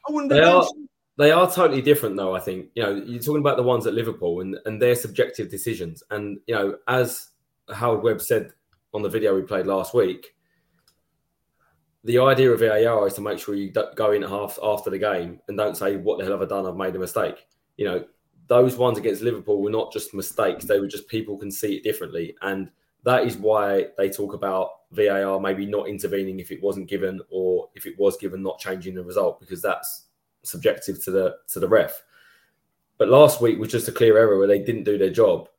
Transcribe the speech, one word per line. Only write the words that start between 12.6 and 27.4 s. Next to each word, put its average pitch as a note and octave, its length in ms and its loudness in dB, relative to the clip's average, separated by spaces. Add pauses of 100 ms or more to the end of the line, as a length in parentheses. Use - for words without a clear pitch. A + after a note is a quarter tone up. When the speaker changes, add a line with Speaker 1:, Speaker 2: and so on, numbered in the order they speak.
Speaker 2:
V A2+ 60 4
A A2 200 4
R G#2+ 200 2
is F#2+ 80 -2
to G2+ 80 -10
make G#2 160 -4
sure G2+ 160 -8
you G2+ 160 -6
don't G#2+ 260 -4
go G#2+ 160 2
in G2+ 100 0
half G2 400 -8
after G#2 280 -2
the F#2+ 80 -6
game F2+ 500 -4
and G2+ 80 -8
don't G#2 200 -2
say, G2 200 -2
"What F2+ 220 -2
the F#2+ 60 -6
hell F#2+ 80 -2
have F#2+ 100 -2
I F2+ 40 -2
done? G2 200 -4
I've F2 100 -8
made F#2+ 200 -4
a - 20 -6
mistake." F#2 480 -4 (320)
You G#2 80 -2
know, F2+ 180 -4 (420)
those B2 300 4
ones A#2+ 220 2
against G2+ 240 -4
Liverpool G#2 400 -2
were G#2 80 -2
not A2 200 -4
just - 220 -10
mistakes. G2 540 -4
They G2+ 140 2
were G2 60 -4
just G2 220 -12
people G#2+ 300 -6
can G2+ 120 -12
see G2+ 260 -4
it - 60 -12
differently. E2+ 600 -6
And G2 280 -6 (340)
that B2 220 2
is G2 120 -6
why G2+ 480 2 (100)
they G2 140 0
talk G2+ 240 -8
about F#2+ 340 -4 (240)
V G#2 140 2
A G2 200 2
R G2 140 0
maybe G2 240 -4
not G2+ 240 -4
intervening G2 520 -6
if - 120 -14
it E2+ 100 -10
wasn't F#2+ 280 -4
given, F#2 400 -4
or F#2 440 0